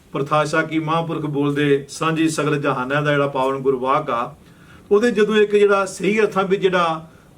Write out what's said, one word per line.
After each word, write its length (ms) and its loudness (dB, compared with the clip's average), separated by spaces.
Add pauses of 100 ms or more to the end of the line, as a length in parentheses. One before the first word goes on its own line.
(120)
ਪ੍ਰਥਾਸ਼ਾ 500 0
ਕੀ 180 -2
ਮਹਾਂਪੁਰਖ 420 -4
ਬੋਲਦੇ, 680 0
"ਸਾਂਝੀ 400 -2
ਸਗਲ 320 -2
ਜਹਾਨਾਂ" 400 -2
ਦਾ 100 0
ਜਿਹੜਾ 160 2
ਪਾਵਨ 300 -2
ਗੁਰਵਾਕ 520 0
ਆ, 260 -4 (560)
ਉਹਦੇ 200 4
ਜਦੋਂ 240 2
ਇੱਕ 200 4
ਜਿਹੜਾ 300 4
ਸਹੀ 340 -2
ਅਰਥਾਂ 240 2
ਵਿੱਚ 180 0
ਜਿਹੜਾ 480 0 (280)